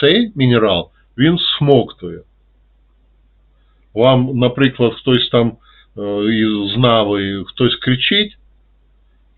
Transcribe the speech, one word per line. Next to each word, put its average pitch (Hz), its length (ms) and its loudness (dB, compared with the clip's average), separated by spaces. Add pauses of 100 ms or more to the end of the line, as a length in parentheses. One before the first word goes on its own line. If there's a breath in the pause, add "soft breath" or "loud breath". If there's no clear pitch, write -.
цей 208 340 2
мінерал, 110 560 0 (280)
він 165 200 2
смоктує. 107 800 -2 (1700)
Вам, 127 440 2
наприклад, 123 560 0
хтось 123 340 -2
там, 117 280 0 (420 soft breath)
е, 104 360 -2
із 104 420 -2
Нави, 101 720 0
хтось - 300 -2
кричить, 202 600 -2 (1000)